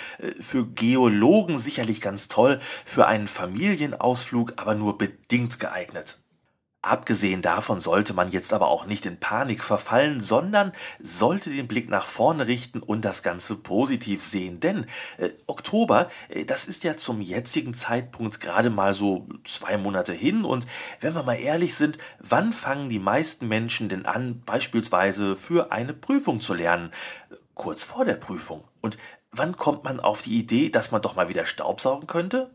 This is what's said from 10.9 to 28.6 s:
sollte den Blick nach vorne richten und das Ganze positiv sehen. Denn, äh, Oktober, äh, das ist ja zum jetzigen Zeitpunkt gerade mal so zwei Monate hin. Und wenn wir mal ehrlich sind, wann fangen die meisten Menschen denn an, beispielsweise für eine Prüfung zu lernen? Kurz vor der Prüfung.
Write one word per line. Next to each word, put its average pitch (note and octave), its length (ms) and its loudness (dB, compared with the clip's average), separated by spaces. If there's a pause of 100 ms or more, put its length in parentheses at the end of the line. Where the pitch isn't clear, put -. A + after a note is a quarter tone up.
sollte E3 480 0
den C#3 180 -4
Blick A#2 220 -2
nach G2 180 0
vorne C#3 400 2
richten A#2+ 320 -2
und G#2+ 240 -2
das G2 180 -2
Ganze F2+ 360 -4
positiv G#2+ 640 0
sehen. F2+ 380 -4
Denn, E3+ 240 0 (320)
äh, - 140 -2 (140)
Oktober, F3+ 640 2 (220)
äh, - 160 -6
das C3+ 180 -2
ist - 220 -6
ja D#3 100 -2
zum A2+ 240 -2
jetzigen A#2+ 540 -4
Zeitpunkt A#2+ 680 -4
gerade G#2+ 300 2
mal G2 240 2
so G2 340 0 (160)
zwei - 340 -2
Monate F#2+ 360 -2
hin. E3+ 320 0
Und B2 220 -2 (340)
wenn D#3+ 140 -2
wir D#3 80 -4
mal B2 120 0
ehrlich D#3+ 400 0
sind, D3+ 220 2 (200)
wann G3+ 360 2
fangen C#3 340 -4
die G#2+ 120 -2
meisten A#2+ 500 0
Menschen A2 400 0
denn F#2+ 160 -4
an, B2 400 -4
beispielsweise G2 880 0
für - 380 0
eine B2 200 -4
Prüfung C4 460 0
zu G2+ 140 -2
lernen? E2+ 380 0 (640)
Kurz - 280 -6
vor B3 220 -2
der F3+ 100 2
Prüfung. - 480 -10 (180)